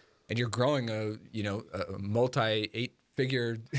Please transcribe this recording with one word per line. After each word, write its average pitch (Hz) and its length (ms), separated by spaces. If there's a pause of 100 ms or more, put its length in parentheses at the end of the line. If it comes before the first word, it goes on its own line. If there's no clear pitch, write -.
(280)
and 107 120
you're 120 100
growing 127 400
a, 107 280 (140)
you 107 120
know, 104 280
a 95 280
multi 110 720
eight 120 220 (200)
figure, 123 440 (200)